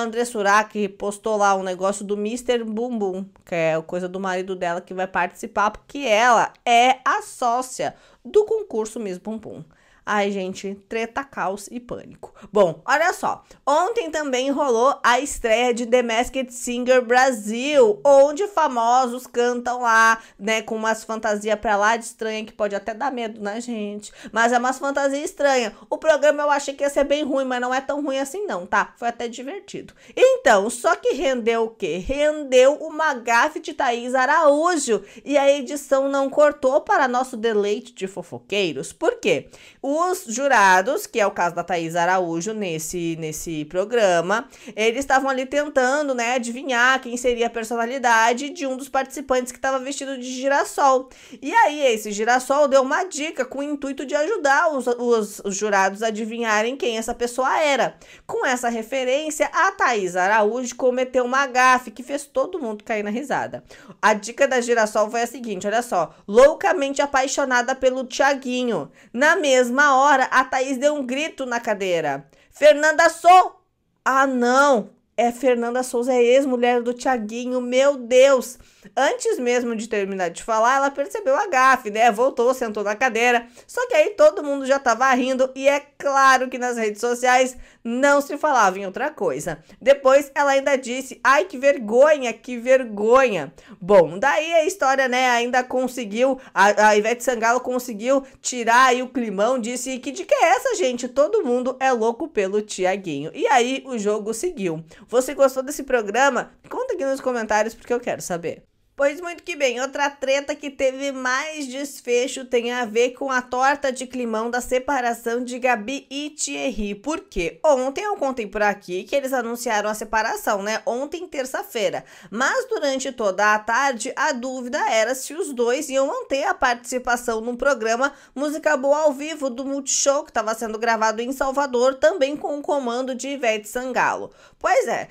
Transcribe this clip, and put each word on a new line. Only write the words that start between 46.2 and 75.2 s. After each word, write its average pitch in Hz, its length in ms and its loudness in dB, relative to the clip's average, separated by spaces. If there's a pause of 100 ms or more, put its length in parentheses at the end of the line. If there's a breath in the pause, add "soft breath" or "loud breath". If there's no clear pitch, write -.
adivinhar 247 640 0
quem 247 160 -10
seria 233 300 0
a 226 40 -2
personalidade 233 1000 0
de 277 160 -8
um 262 100 -4
dos 269 140 -14
participantes 262 600 -2
que - 60 -18
tava 269 200 -2
vestido 269 400 -8
de 247 60 -10
girassol. 269 840 0 (320 loud breath)
E 277 140 -8
aí 302 260 4 (140)
esse 214 180 -6
girassol 247 560 2
deu 269 140 6
uma 302 220 0
dica 311 400 -6
com 262 160 -10
o - 20 -4
intuito 285 420 -6
de 262 100 -8
ajudar 311 600 2
os, 254 120 -4
os, 240 560 0
os 196 140 -6
jurados 196 460 0
a 226 60 0
adivinharem 226 680 -2
quem 226 220 -2
essa 233 160 -6
pessoa 254 440 -2
era. 269 380 0 (300 loud breath)
Com 453 180 -4
essa 247 240 -2
referência, 262 840 -2
a 359 200 2
Thaís 220 420 0
Araújo 214 640 2
cometeu 254 480 0
uma 262 220 0
gafe 254 440 2
que 240 120 -18
fez 285 240 -8
todo 359 320 -4
mundo 220 260 -8
cair 214 180 -4
na 208 80 -6
risada. 202 540 -6 (380 loud breath)
A 208 100 6
dica 233 340 0
da 254 140 2
girassol 220 500 0
foi 233 120 -2
a 233 40 -2
seguinte: 233 400 -8
olha 214 160 0
só. 190 320 -4 (140 loud breath)
"Loucamente 277 720 4
apaixonada 262 760 0
pelo 254 300 0
Thiaguinho." 247 840 -2 (220 soft breath)
Na 302 240 4
mesma 262 600 4
hora, 269 280 6
a 262 200 2
Thaís 269 340 -2
deu 294 160 2
um 285 120 -4
grito 277 400 -4
na 240 140 -4
cadeira. 175 640 -2 (240 soft breath)
"Fernanda 302 580 6
Sou-" 359 480 6 (480)
Ah, 269 220 4
não! 254 640 4 (280)
É 233 140 2